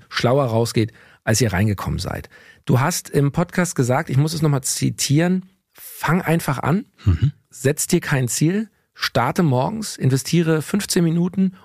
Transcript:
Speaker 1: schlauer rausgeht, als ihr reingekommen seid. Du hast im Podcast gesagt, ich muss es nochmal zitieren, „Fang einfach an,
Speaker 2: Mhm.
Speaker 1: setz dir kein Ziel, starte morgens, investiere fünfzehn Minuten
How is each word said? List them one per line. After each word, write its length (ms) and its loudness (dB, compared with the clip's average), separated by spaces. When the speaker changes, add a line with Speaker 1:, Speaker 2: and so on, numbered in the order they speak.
Speaker 1:
schlauer 360 2
rausgeht, 480 0
als 180 2
ihr 100 2
reingekommen 460 0
seid. 320 -8
Du 160 2
hast 280 -2
im 220 0
Podcast 440 -2
gesagt, 360 0
ich 60 0
muss 180 2
es 80 -2
nochmal 180 2
zitieren, 880 0
„Fang 480 -4
einfach 380 -2
an, 260 0
Speaker 2:
Mhm. 280 2
Speaker 1:
setz 380 -2
dir 140 2
kein 260 0
Ziel, 420 0
starte 480 0
morgens, 560 0
investiere 640 2
fünfzehn 420 -2
Minuten 500 0